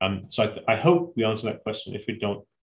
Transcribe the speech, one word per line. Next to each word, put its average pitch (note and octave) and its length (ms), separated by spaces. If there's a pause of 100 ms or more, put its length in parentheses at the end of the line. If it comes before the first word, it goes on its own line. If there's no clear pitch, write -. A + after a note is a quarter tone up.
Um, F#2+ 260
so - 160
I, G#2+ 40
th-, - 200
I A2+ 80
hope E3+ 400
we A2+ 80
answer G#2+ 220
that - 180
question. G#2+ 320
If G#2 120
we G#2+ 100
don't, G2+ 260 (200)